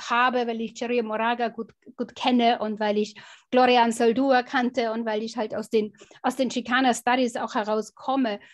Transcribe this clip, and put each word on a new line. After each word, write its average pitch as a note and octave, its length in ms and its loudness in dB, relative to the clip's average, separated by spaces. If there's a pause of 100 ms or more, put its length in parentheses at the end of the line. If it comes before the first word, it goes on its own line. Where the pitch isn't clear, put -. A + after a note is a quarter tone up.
(100)
habe, B3 360 2
weil A#3 140 -4
ich A3+ 140 -8
Cherrío A#3+ 280 -2
Moraga A3+ 460 -2
gut, A3+ 240 -10 (240)
gut A#3+ 180 -8
kenne A#3+ 440 2
und G#3+ 220 -6
weil G#3 180 0
ich G#3 160 -4 (360)
Gloria B3 320 6
Anzaldúa A#3+ 600 2
kannte B3 500 -2
und A3+ 140 -6
weil G#3+ 160 -2
ich A3+ 140 -10
halt A3 180 -6
aus G#3+ 160 -8
den, G#3+ 220 0 (300)
aus B3+ 140 -2
den B3+ 140 0
Chicana B3 440 0
Studies B3 420 0
auch - 180 -6
herauskomme. G#3+ 840 -2 (140)